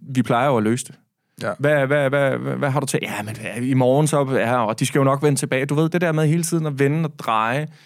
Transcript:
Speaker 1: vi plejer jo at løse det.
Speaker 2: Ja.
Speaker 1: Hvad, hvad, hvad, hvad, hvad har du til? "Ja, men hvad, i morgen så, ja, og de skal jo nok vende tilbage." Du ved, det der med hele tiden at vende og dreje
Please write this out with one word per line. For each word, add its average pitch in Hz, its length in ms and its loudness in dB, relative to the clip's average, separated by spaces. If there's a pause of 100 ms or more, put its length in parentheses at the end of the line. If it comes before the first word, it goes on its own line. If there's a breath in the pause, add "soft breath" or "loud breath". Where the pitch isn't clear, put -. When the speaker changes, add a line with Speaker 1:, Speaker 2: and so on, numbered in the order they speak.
Speaker 1:
vi 131 200 -2
plejer 127 260 2
jo 131 100 2
at 107 60 2
løse 117 220 0
det. - 100 -20 (460)
Speaker 2:
Ja. 110 180 -4
Speaker 1:
Hvad, 143 280 2
hvad, 139 220 2
hvad, 135 280 2
hvad, 131 180 -6
hvad 135 140 -2
har 135 100 -2
du 139 60 -2
til? - 160 -2
"Ja, - 220 -8
men 110 120 -10
hvad, 113 260 -8
i 131 120 -2
morgen 131 340 4
så, 143 240 0
ja, 120 340 0
og 110 140 -2
de 139 60 0
skal 147 140 0
jo 139 40 4
nok 139 200 2
vende 143 160 2
tilbage." 131 260 -2
Du 143 100 -2
ved, 160 140 2
det 175 120 0
der 170 100 0
med 156 160 2
hele 165 160 2
tiden 165 220 -2
at 139 140 -4
vende 151 300 2
og - 100 -16
dreje 117 480 0 (180 loud breath)